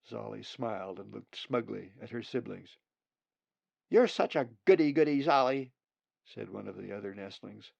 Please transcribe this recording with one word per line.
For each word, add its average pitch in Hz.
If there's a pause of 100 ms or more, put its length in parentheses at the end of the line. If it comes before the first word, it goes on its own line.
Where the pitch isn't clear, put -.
Zolly 110
smiled 98
and 101
looked -
smugly 110
at -
her 117
siblings. 104 (1120)
You're 220
such -
a 135 (160)
goody-goody, 151
Zolly, 135 (520)
said 107
one 104
of 98
the 98
other 101
nestlings. 101